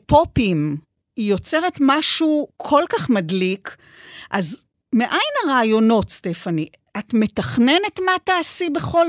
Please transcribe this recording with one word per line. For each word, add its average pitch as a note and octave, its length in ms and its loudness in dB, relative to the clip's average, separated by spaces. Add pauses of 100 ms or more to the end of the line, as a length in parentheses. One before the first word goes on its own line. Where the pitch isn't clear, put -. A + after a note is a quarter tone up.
פופים, F#3 720 2 (380)
היא G#3 140 -2
יוצרת D#4+ 500 -2
משהו D4+ 680 2 (100)
כל D4 320 2
כך D#3+ 200 -4
מדליק. F#3+ 680 -2 (560)
אז - 340 -4 (280)
מאין C#4+ 400 0 (100)
הרעיונות, A3+ 680 2
סטפני? E3 580 -6 (300)
את - 160 -12
מתכננת B3+ 920 0
מה F#4 60 2 (120)
תעשי F4+ 460 0
בכל E4+ 400 0